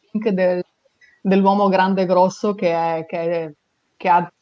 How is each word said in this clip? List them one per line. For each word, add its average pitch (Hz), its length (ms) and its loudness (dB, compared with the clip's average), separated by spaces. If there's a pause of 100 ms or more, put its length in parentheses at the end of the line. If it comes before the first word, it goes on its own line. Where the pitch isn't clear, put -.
(100)
kink 220 200 -4
del, 180 340 0 (560)
dell'uomo 196 480 2
grande 190 340 0
e 180 40 -2
grosso 190 480 0
che 190 180 -2
è, 165 340 -2
che 175 120 -8
è, 165 340 -4 (440)
che - 120 -4
ha 175 220 2 (100)